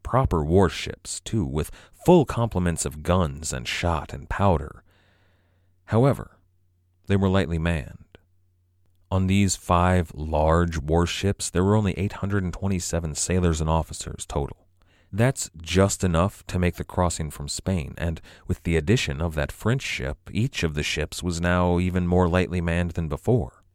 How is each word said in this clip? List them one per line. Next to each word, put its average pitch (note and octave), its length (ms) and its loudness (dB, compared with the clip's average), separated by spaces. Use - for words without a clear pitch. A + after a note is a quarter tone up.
proper F#2 420 0
warships, - 760 0
too, G#2+ 260 -4
with C#2+ 240 -4
full E3+ 200 8
complements F2+ 600 -2
of D2+ 180 -8
guns D#2+ 500 0
and B1+ 140 -8
shot E2 460 -4
and - 140 -14
powder. F2 560 0
However, A#2 540 0
they G2 100 2
were F#2+ 140 4
lightly E2+ 300 2
manned. E2 580 -4
On F#2+ 160 2
these G2 280 4
five F2+ 600 2
large D#2 640 2
warships, E2+ 720 -2
there F2+ 120 2
were G2+ 120 4
only G#2 240 2
eight G2+ 140 -2
hundred G2 300 -2
and F2 80 -2
twenty-seven E2+ 640 -4
sailors F2 480 2
and D#2+ 80 0
officers - 560 -4
total. - 320 -6
That's A#2+ 360 0
just F#2 420 2
enough F2+ 440 0
to F#2 100 -6
make F2 200 0
the - 60 -8
crossing E2+ 460 -2
from C#2+ 180 -12
Spain, D#2+ 520 -4
and E2 200 -4
with - 160 -4
the E2+ 120 0
addition D#2 460 0
of E2 140 -4
that C#2+ 160 -2
French B2 320 -4
ship, - 340 -6
each A#2 320 -2
of D#2+ 100 -2
the D2+ 80 -4
ships - 400 -4
was E2+ 180 -4
now F2 380 2
even F2+ 300 0
more F2+ 200 4
lightly F2+ 340 0
manned E2+ 300 -2
than E2 160 -4
before. - 560 -2